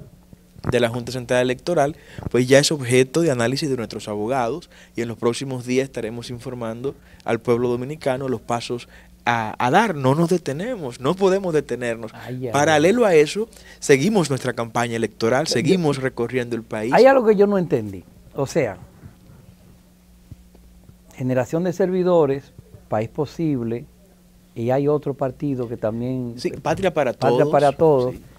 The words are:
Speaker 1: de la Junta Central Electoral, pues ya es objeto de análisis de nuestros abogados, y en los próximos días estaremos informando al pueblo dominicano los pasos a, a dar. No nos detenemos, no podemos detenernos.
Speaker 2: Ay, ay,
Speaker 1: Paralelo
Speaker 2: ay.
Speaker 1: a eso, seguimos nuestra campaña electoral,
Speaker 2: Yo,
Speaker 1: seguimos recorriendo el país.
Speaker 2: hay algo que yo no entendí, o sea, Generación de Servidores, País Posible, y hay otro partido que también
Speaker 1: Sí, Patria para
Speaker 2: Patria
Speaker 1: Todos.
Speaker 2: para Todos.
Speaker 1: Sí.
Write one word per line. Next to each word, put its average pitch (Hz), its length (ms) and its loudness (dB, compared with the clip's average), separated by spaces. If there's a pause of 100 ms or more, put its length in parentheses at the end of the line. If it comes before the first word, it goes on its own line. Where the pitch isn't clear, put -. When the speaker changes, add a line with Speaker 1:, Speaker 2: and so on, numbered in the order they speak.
(720)
Speaker 1:
de 120 100 2
la 117 80 4
Junta 120 240 -6
Central 123 300 0
Electoral, 139 540 0 (340)
pues 127 160 2
ya 131 120 8
es 147 120 4
objeto 131 520 2
de 165 80 2
análisis 127 380 0
de 131 80 -2
nuestros 110 320 -10
abogados, 117 640 -4 (260)
y 117 60 -4
en 117 60 -4
los 113 100 -10
próximos 123 480 -4
días 127 180 0
estaremos 120 460 -10
informando 120 640 -8 (300)
al 113 160 -2
pueblo 120 280 0
dominicano 131 600 -4
los 117 140 -4
pasos 120 460 -6 (360)
a, 113 340 -2
a 123 120 0
dar. 196 240 2
No 135 200 2
nos 165 140 2
detenemos, 170 720 -4
no 139 140 0
podemos 190 400 0
detenernos. 120 580 -4
Speaker 2:
Ay, 123 340 -10
ay, 113 60 -6
Speaker 1:
Paralelo 156 540 4
Speaker 2:
ay. 175 120 6
Speaker 1:
a - 40 10
eso, 196 260 -2 (300)
seguimos 160 500 4
nuestra 127 240 -2
campaña 117 440 -4
electoral, 113 500 0
Speaker 2:
Yo, - 60 -4
Speaker 1:
seguimos 160 440 2
recorriendo 120 600 -4
el 110 60 -6
país. 113 300 -4
Speaker 2:
hay 208 140 8
algo 262 200 4
que 214 100 4
yo 202 100 4
no 202 100 0
entendí, 110 480 -4 (300)
o 139 120 -4
sea, 113 300 -2 (2500)
Generación 127 500 -2
de 175 80 0
Servidores, 175 800 2 (360)
País 110 200 -2
Posible, 120 800 -4 (680)
y 120 160 -2
hay 143 180 2
otro 147 260 -2
partido 131 540 -4
que 117 100 -8
también 120 580 -4
Speaker 1:
Sí, 175 140 -6
Patria 170 420 -2
para 127 220 0
Speaker 2:
Patria 131 260 2
Speaker 1:
Todos. 147 120 2
Speaker 2:
para 143 200 4
Todos. 135 420 2
Speaker 1:
Sí. - 80 -18 (160)